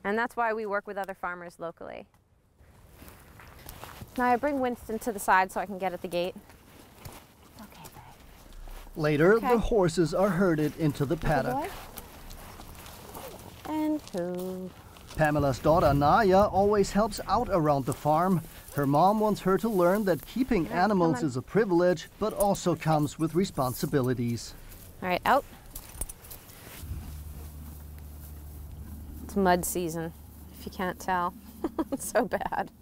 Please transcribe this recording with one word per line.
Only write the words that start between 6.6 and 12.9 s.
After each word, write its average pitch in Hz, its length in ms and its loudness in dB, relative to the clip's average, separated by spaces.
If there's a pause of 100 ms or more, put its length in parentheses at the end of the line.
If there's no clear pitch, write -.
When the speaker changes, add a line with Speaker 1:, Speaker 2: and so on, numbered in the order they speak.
Speaker 1:
Okay, 180 220 -18
babe. - 200 -20 (920)
Speaker 2:
Later, 156 380 6
Speaker 1:
Okay. 247 140 2
Speaker 2:
the 240 100 6
horses 175 560 2
are 185 140 4
herded 160 500 2
into 147 260 0
the 156 120 0
Speaker 1:
Good - 100 -4
Speaker 2:
paddock. 139 280 2
Speaker 1:
boy. 311 140 -2 (2000)